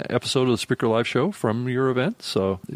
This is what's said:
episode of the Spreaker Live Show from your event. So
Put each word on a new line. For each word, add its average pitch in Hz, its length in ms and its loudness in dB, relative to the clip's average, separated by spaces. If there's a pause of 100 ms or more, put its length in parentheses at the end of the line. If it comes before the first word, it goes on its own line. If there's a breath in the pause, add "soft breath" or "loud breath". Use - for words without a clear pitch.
episode 127 400 2
of 117 100 2
the - 60 -8
Spreaker 123 240 0
Live 113 180 2
Show 151 240 0
from 123 380 -2
your 131 200 0
event. 131 320 0
So 95 380 0 (160)